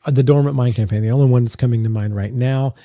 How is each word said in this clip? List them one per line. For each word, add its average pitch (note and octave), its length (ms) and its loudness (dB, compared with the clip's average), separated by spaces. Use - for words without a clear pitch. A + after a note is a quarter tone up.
the C#3 160 2
Dormant C#3+ 320 2
Mind B2 200 0
campaign, G#2+ 280 -2
the A2 80 0
only C3+ 160 2
one B2 160 4
that's A2+ 120 -4
coming A#2 280 0
to A2 60 -2
mind G#2 260 -4
right G2+ 180 -6
now. C3 400 -2